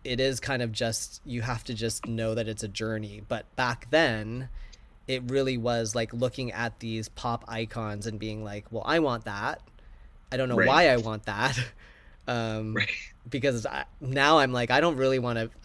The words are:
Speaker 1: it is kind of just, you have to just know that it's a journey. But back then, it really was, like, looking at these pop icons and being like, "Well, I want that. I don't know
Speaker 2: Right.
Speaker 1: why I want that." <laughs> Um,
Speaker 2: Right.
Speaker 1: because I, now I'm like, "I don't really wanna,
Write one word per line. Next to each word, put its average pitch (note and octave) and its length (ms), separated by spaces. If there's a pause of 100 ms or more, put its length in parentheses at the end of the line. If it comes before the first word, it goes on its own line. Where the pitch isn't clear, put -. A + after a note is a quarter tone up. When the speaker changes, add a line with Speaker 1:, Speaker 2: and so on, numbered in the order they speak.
Speaker 1:
it B2+ 160
is C3 200
kind C3 220
of A#2 100
just, - 540
you A#2+ 160
have A#2 220
to B2 100
just A2+ 320
know A2+ 300
that A2+ 120
it's G#2+ 140
a A2 60
journey. G#2+ 580
But A2+ 180 (120)
back A#2+ 340
then, B2 580 (600)
it C3 180
really C3 320
was, A#2 380
like, A#2 180
looking A#2+ 380
at A2+ 280
these A2 280
pop - 400
icons A2 580
and A2 140
being G#2+ 240
like, G#2 260
"Well, A2+ 160
I D#3+ 140
want A#2+ 240
that. A2 360 (720)
I C3 40
don't B2+ 120
know A#2+ 80
Speaker 2:
Right. - 120
Speaker 1:
why D#3 220
I B2+ 60
want A2 300
that." A2+ 320
<laughs> B2 100 (600)
Um, A2 460
Speaker 2:
Right. G#2+ 140 (420)
Speaker 1:
because B2 360
I, - 180 (160)
now C#3+ 400
I'm C3+ 120
like, B2 200
"I C3+ 80
don't E3 160
really C3 240
wanna, A#2 280 (160)